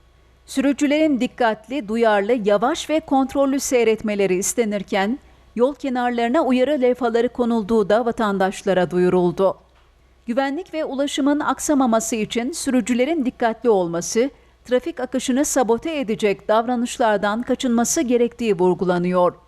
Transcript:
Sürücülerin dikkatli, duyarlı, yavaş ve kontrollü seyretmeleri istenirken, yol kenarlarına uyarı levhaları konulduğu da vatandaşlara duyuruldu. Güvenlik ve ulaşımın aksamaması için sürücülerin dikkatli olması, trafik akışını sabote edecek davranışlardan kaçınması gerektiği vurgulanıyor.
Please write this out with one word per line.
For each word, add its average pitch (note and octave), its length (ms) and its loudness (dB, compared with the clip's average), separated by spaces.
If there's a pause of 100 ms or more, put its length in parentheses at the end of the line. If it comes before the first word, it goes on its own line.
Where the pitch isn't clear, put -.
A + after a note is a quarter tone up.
(460)
Sürücülerin C#4+ 720 0
dikkatli, A#3 680 -4
duyarlı, A3 560 2
yavaş G#3 460 0
ve D#4 100 2
kontrollü C#4 600 0
seyretmeleri G#3+ 760 0
istenirken, G3+ 840 -2 (380)
yol C4 180 2
kenarlarına B3 720 0
uyarı B3+ 360 2
levhaları B3 480 2
konulduğu A3+ 600 0
da A3+ 180 2
vatandaşlara F#3+ 840 0
duyuruldu. F3+ 680 2 (680)
Güvenlik C#4 480 -4
ve D#4 100 -4
ulaşımın C#4+ 560 -2
aksamaması C4 760 0
için A#3 360 -4
sürücülerin B3+ 760 0
dikkatli A#3 440 -2
olması, F#3 600 0 (340)
trafik B3+ 360 -4
akışını B3+ 440 -2
sabote C4 540 -2
edecek G#3 500 -2
davranışlardan A3+ 920 0
kaçınması A#3 580 0
gerektiği A#3 540 0
vurgulanıyor. F3+ 800 2 (140)